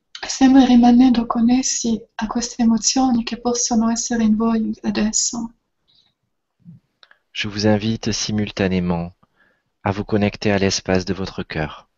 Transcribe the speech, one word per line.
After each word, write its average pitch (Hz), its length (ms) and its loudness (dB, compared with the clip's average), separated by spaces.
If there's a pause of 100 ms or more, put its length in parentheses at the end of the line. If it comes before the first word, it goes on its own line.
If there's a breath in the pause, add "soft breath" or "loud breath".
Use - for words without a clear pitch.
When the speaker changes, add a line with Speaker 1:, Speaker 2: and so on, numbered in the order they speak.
(280)
Speaker 1:
Sempre 262 380 4
rimanendo 240 600 6
connessi 233 760 0 (140)
a 220 120 -6
queste - 360 -4
emozioni 233 600 2
che 233 160 -8
possono 240 500 -2
essere 233 340 -2
in 214 120 4
voi 226 380 0 (100)
adesso. 220 720 -4 (1800 soft breath)
Speaker 2:
Je - 160 -8
vous 104 200 -2
invite 107 440 0
simultanément 92 1000 -4 (680)
à 101 80 0
vous 98 120 -6
connecter 104 480 -2
à 101 60 2
l'espace 95 480 0
de 95 80 -6
votre 92 300 -8
cœur. - 440 -10 (100)